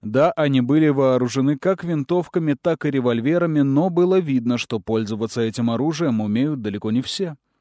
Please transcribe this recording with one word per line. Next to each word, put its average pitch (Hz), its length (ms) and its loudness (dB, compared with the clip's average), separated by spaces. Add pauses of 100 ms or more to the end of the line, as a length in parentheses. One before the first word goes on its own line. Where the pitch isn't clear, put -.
Да, 131 280 2
они 139 280 2
были 151 280 2
вооружены 131 680 2
как 185 260 -2
винтовками, 165 680 -2
так 160 320 -2
и 147 60 0
револьверами, 139 680 0
но 139 280 2
было 180 300 2
видно, 123 400 0
что 113 200 -6
пользоваться 110 640 -2
этим 117 300 -2
оружием 139 500 -2
умеют 123 400 -2
далеко 104 300 -4
не 120 100 0
все. 160 360 -6 (240)